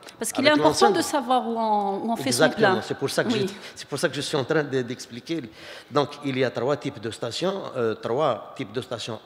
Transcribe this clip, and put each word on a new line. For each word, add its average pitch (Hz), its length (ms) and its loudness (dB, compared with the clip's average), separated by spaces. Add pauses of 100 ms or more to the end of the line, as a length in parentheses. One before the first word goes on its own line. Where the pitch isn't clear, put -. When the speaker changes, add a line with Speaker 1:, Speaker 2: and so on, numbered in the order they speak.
(200)
Speaker 1:
Parce 220 120 -4
qu'il 262 140 0
Speaker 2:
Avec 302 120 8
Speaker 1:
est 294 40 4
important 311 240 6
Speaker 2:
l'ensemble 381 120 6
Speaker 1:
de 330 40 2
savoir 247 460 0
où 226 100 -2
on, 208 480 0
où 226 60 0
on 226 40 2
fait 175 120 -4
Speaker 2:
Exactement, 202 400 4
Speaker 1:
son 185 60 4
plein. - 80 0
Speaker 2:
c'est - 160 -6
pour 135 120 -2
ça 160 140 0
que 233 100 0
Speaker 1:
Oui. 202 140 0
Speaker 2:
je, 196 60 -6 (220)
c'est - 120 -16
pour 143 100 -6
ça 160 120 0
que 123 60 -4
je 143 60 -4
suis 151 160 -2
en 131 60 2
train 156 200 2
de, 135 200 0
d'expliquer. 123 580 -8 (480)
Donc, 139 360 0
il 131 120 -2
y 131 60 2
a 120 80 0
trois 123 260 0
types 117 220 -8
de 110 120 -6
stations, 175 520 -4 (120)
euh, 113 200 0
trois 120 600 0
types 110 160 -8
de 120 100 -4
stations 113 440 -8